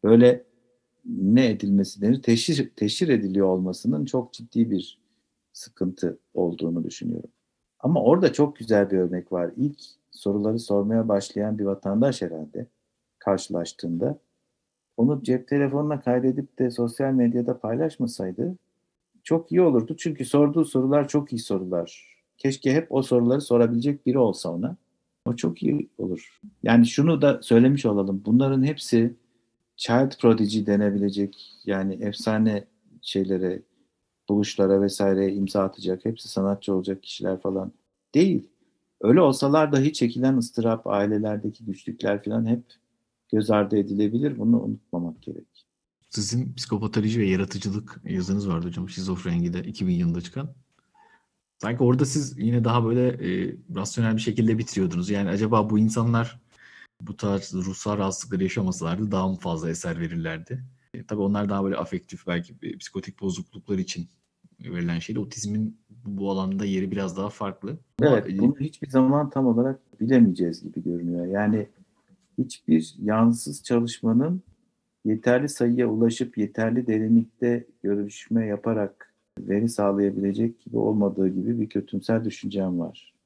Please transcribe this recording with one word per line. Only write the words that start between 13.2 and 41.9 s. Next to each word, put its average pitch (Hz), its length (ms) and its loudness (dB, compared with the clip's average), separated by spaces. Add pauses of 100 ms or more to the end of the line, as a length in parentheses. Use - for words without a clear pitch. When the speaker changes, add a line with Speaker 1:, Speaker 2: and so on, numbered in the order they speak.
Speaker 1:
onu 135 260 2
cep 127 260 -2
telefonuna 143 520 0
kaydedip 131 580 -2
de 127 120 0
sosyal 120 420 -2
medyada 123 480 2
paylaşmasaydı 120 960 -4 (680)
çok 165 280 -2
iyi 180 100 6
olurdu. 131 360 4
Çünkü 147 260 -6
sorduğu 147 400 4
sorular 139 440 2
çok 143 240 -2
iyi 117 60 -4
sorular. 90 800 -6 (220)
Keşke 135 360 0
hep 160 180 0
o 135 100 2
soruları 123 380 2
sorabilecek 120 680 2
biri 127 120 2
olsa 101 300 2
ona. 104 280 -4 (480)
O 120 120 -4
çok - 260 -4
iyi - 260 -2 (100)
olur. 92 420 -8 (220)
Yani 117 240 6
şunu 147 360 2
da - 200 4
söylemiş 131 440 6
olalım. 98 400 0
Bunların 131 380 4
hepsi 120 500 2 (640)
child 131 440 0
prodigy 110 460 4
denebilecek, 101 840 0 (120)
yani 95 300 -2
efsane 107 680 -2 (380)
şeylere, 92 600 -2 (640)
buluşlara 101 540 2
vesaireye 98 500 2
imza 98 320 0
atacak, 92 400 -6
hepsi 113 240 -6
sanatçı 98 460 -2
olacak 95 280 -4
kişiler 95 380 -6
falan 98 320 -4 (420)
değil. 170 340 2 (520)
Öyle 123 200 6
olsalar 143 520 4
dahi 139 200 2
çekilen 127 440 0
ıstırap, 113 500 -2
ailelerdeki 104 800 -2
güçlükler 101 580 -4